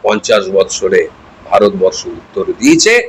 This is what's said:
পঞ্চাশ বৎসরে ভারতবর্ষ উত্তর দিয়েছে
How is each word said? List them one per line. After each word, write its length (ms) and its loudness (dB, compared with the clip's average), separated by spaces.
পঞ্চাশ 460 0
বৎসরে 520 0
ভারতবর্ষ 540 0
উত্তর 260 -8
দিয়েছে 360 4